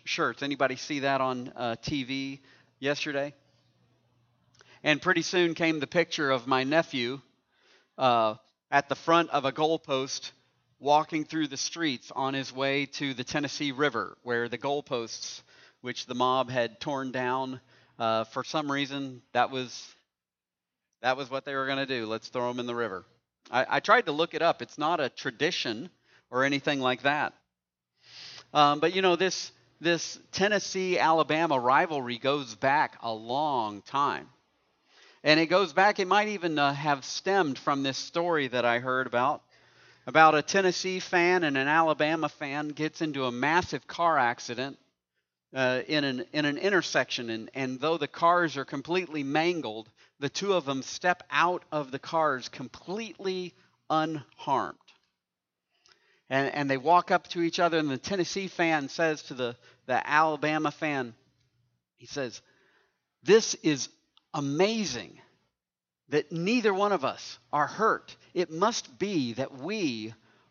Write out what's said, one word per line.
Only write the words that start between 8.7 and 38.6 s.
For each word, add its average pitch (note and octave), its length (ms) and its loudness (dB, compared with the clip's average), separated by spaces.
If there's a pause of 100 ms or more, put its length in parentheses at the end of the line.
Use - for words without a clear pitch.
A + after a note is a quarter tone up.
the C3+ 60 0
front E3 360 2
of C3+ 120 0
a C3+ 80 0
goalpost D3+ 800 -2 (480)
walking D3+ 460 2
through D#3 220 -4
the C3 100 -8
streets D3+ 580 -4
on C3+ 200 -2
his B2 180 -6
way C#3 320 0
to C3+ 300 -6
the B2 80 -6
Tennessee D3 480 -4
River, A#2+ 500 -2
where A#2+ 260 -2
the A#2 120 -6
goalposts, C#3 840 -6 (400)
which B2 240 -10
the B2 80 -10
mob B2+ 380 2
had A#2 280 -2
torn C3+ 320 -4
down, C3 480 -2 (380)
uh, A2+ 280 0
for - 180 -6
some D3+ 280 -4
reason, C#3 520 -4 (100)
that A#2+ 160 2
was, B2+ 460 -8 (1080)
that B2+ 160 0
was C3 140 -10
what C3+ 140 -6
they C#3 100 -6
were C3+ 100 -2
gonna C3+ 220 -4
do. B2 180 -4
Let's A2 240 -8
throw B2 200 -4
'em B2 100 -6
in B2 80 -6
the A#2+ 80 -6
river. G2 280 -6 (460)
I, B2 180 0
I C#3+ 120 0
tried A3+ 260 4
to E3 60 -4
look D#3+ 240 -2
it D3+ 80 -2
up. E3 180 0
It's - 160 -12
not D#3 220 0
a C3 100 -2
tradition C#3 800 -4 (400)
or B2+ 140 0
anything C#3 360 0
like B2+ 220 0
that. C#3 320 0 (1200)
Um, D3 260 6
but, E3 140 2
you F#3+ 80 2
know, F3+ 140 6
this, F3+ 360 -2 (300)
this E3 380 -2 (120)
Tennessee-Alabama E3 1300 2
rivalry C3 600 2
goes C3+ 340 -2
back C#3 480 0
a A#2 100 -6
long A2+ 680 -4
time. A2 480 -2 (960)
And D3+ 160 6
it E3 80 2
goes F3 260 2
back, G3+ 260 4
it F#3+ 80 0
might G#3 200 4
even, E3+ 320 -2
uh, C#3+ 140 4
have C#3+ 300 0
stemmed F3+ 540 0
from C#3 240 -2
this C3+ 160 -2
story E3 520 -2
that A#2+ 160 0